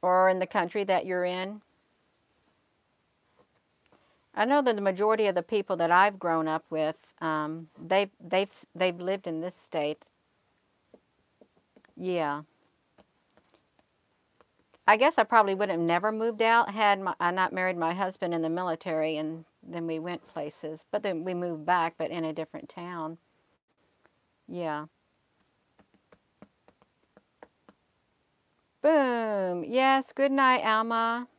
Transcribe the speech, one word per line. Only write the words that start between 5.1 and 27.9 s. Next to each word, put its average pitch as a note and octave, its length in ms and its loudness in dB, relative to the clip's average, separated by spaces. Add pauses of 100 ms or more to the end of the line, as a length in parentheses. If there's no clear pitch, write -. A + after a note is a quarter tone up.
of G3 80 2
the F3+ 80 0
people G3 340 -2
that E3+ 140 2
I've F#3+ 280 6
grown E3 300 0
up D#3+ 220 -2
with, D#3 500 -4
um, D#3 480 -4 (100)
they've, F#3+ 320 0 (100)
they've, F#3+ 300 -2 (240)
they've F3+ 260 -2
lived F#3+ 260 -4
in D#3+ 140 -6
this F3+ 160 -8
state. D3+ 460 -6 (1900)
Yeah. D#3+ 460 -2 (2500)
I G#3+ 100 8
guess C4+ 220 4
I - 60 6
probably G#3 300 4
would G3 160 0
have E3+ 100 0
never F3 320 2
moved A3 300 -2
out A3+ 280 4
had G3+ 300 2
my, F#3+ 200 -4
I F3 120 2
not F#3 200 0
married F#3 240 -2
my E3 180 -2
husband F#3 400 -4
in E3 80 0
the D#3+ 80 -2
military, D#3+ 680 -4
and D#3+ 280 -8 (180)
then E3 260 -8
we D#3+ 100 -4
went F3 300 -10
places. D#3 640 -10
But G#3 120 -4
then F3+ 220 -4
we F#3 100 -4
moved E3+ 320 -6
back, E3+ 320 2
but D#3 140 -4
in E3 120 -6
a D#3+ 80 -6
different D#3 360 -10
town. E3+ 500 -10 (1300)
Yeah. D#3+ 380 -6 (4000)